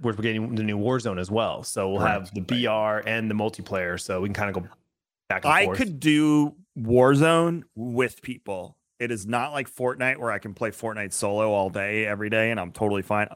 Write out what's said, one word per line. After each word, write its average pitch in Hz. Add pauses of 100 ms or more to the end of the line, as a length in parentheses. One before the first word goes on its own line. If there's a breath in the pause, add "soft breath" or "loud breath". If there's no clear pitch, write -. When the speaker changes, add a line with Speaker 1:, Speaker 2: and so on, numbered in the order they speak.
Speaker 1:
we're 117
getting 110
the 107
new 104
Warzone 107
as 92
well. 104
So 98
we'll 98
Speaker 2:
Correct. 101
Speaker 1:
have 95
the 101
Speaker 3:
Right. 87
Speaker 1:
B 120
R 107
and 110
the 107
multiplayer, 95
so 92
we 101
can 95
kinda 101
go 90 (640)
back 95
and 151
Speaker 3:
I 190
Speaker 1:
forth. -
Speaker 3:
could 185
do 151 (220)
Warzone 143 (120)
with 120
people. 101 (220)
It 120
is 104
not 120
like 139
Fortnite 127
where 117
I 104
can 101
play 110
Fortnite 107
solo 107
all 98
day, 104
every 104
day, 110
and 110
I'm 87
totally 104
fine. 104